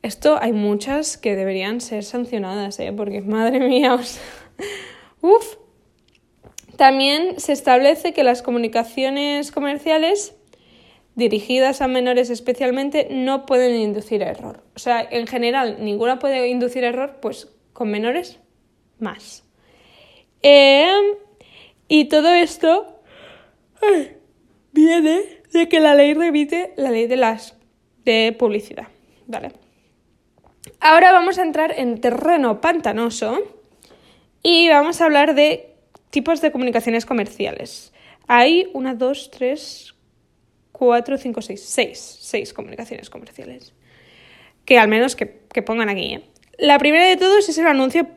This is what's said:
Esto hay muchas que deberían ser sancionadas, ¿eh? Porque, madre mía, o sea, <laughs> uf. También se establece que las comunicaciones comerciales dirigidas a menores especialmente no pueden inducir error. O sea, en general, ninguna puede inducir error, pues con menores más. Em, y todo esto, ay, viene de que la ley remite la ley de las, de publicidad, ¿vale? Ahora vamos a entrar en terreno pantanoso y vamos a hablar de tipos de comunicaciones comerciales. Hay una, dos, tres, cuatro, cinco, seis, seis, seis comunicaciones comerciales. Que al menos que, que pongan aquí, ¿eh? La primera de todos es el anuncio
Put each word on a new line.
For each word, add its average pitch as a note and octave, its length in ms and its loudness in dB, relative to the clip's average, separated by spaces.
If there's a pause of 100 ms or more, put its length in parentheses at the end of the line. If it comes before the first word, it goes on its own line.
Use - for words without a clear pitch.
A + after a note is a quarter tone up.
Esto - 400 -2
hay A#3 100 -2
muchas G#3+ 640 -4
que G3+ 180 -4
deberían F#3+ 440 -6
ser G#3+ 240 -10
sancionadas, G3+ 760 -8
¿eh? F#3+ 120 -10
Porque, G3+ 300 -8
madre A3 380 -2
mía, B3+ 340 2
o A#3+ 100 -2
sea, - 200 -16 (500)
<laughs> - 480 -20
uf. G#4 360 2 (1160)
También C#4+ 640 2
se - 140 -4
establece C#4 580 2
que D#4 120 -2
las B3 180 2
comunicaciones C4 1080 -4
comerciales D#4 840 -2 (840)
dirigidas B3+ 680 0
a C4 60 -2
menores B3 420 0
especialmente B3+ 840 -4
no C4+ 340 -4
pueden B3 300 0
inducir G#3 460 -4
error. - 420 -10 (120)
O - 40 -20
sea, A#3 300 -4
en A#3 180 -6
general, A#3+ 520 -4
ninguna A3+ 400 -4
puede C4 280 -2
inducir B3 360 -4
error, B3+ 380 -6
pues - 280 -10 (240)
con A3+ 180 -6
menores A#3+ 480 -6 (600)
más. - 440 -14 (1000)
Em, D4 720 6 (720)
y D4+ 180 4
todo D#4 280 4
esto, F4 680 0 (840)
ay, F#4 360 0 (540)
viene D#4+ 500 4 (300)
de E4+ 160 2
que E4+ 120 2
la D4 160 6
ley C#4+ 180 6
remite D#4+ 640 -2
la C4+ 140 -2
ley A#3 160 -2
de B3 100 -2
las, A3+ 380 -2 (500)
de A3+ 320 2
publicidad, G#3+ 500 -4 (400)
¿vale? - 240 -12 (1300)
Ahora E4+ 320 8
vamos F4+ 260 4
a F4+ 60 -2
entrar D#4 340 -2
en A#3+ 240 -4
terreno B3 600 0
pantanoso A#3 760 -2 (1040)
y E4+ 280 4
vamos D#4 320 4
a E4 40 4
hablar D4 300 4
de D4 400 0 (340)
tipos D#4+ 320 -2
de D4+ 100 2
comunicaciones A#3 540 -2
comerciales. - 880 -8 (340)
Hay D#4 460 4
una, C4 220 -8
dos, C4 360 -6
tres, - 600 -10 (880)
cuatro, B3 380 0
cinco, A#3+ 240 -10
seis, - 200 -16
seis, - 360 -6 (220)
seis - 320 -10
comunicaciones - 580 -16
comerciales. B3+ 600 -20 (920)
Que A#3 140 6
al G#3+ 80 6
menos A#3 280 0
que, - 260 -12 (120)
que A#3 80 -4
pongan A3 280 -6
aquí, G3 260 -8
¿eh? - 80 -18 (340)
La C#4+ 220 4
primera D4+ 260 4
de F#4 120 4
todos G4 320 4
es D#4 100 -6
el E4 80 2
anuncio C4+ 500 0